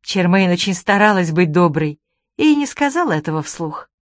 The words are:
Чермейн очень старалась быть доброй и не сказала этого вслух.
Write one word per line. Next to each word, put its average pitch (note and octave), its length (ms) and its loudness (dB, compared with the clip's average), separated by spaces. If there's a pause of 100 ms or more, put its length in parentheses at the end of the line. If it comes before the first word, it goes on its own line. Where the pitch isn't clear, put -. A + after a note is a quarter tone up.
Чермейн F#3 500 2
очень F3+ 220 -2
старалась G3 580 2
быть E3 200 2
доброй D#3 480 0 (380)
и D4+ 180 4
не C#4+ 100 -2
сказала C#4+ 460 -2
этого D#3 320 -2
вслух. - 460 -10 (120)